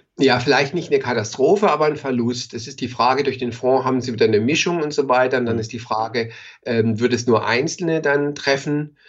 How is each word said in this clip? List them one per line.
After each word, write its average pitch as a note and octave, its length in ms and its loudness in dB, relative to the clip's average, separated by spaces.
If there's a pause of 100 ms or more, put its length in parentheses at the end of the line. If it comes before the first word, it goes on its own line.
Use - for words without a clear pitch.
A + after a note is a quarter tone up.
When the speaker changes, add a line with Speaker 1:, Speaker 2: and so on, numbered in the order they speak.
(180)
Speaker 1:
Ja, B2 220 4
vielleicht C#3 340 0
nicht E3+ 200 -4
eine C#3 80 4
Katastrophe, C3+ 680 2
aber D3 180 2
ein D3 100 0
Verlust. B2 560 -4
Es A2+ 160 -10
ist - 100 -16
die B2+ 80 -4
Frage, B2+ 360 0
durch C3 140 -2
den A#2+ 140 -6
Fonds B2+ 320 0
haben C3 160 0
Sie B2 140 -4
wieder A2+ 100 0
eine A2 160 4
Mischung D#3+ 420 0
und D3+ 120 -4
so C3+ 160 0
weiter. B2+ 300 2
Und B2 60 -2
dann A#2 100 -2
Speaker 2:
Mhm. A#2 40 -2
Speaker 1:
ist A2 140 -8
die A#2 60 -10
Frage, A2+ 500 -4 (360)
ähm, A2+ 360 0
wird A#2+ 100 2
es A#2 160 -2
nur G#2 180 4
Einzelne D#3+ 540 0
dann C#3+ 340 0
treffen D3 600 -2 (140)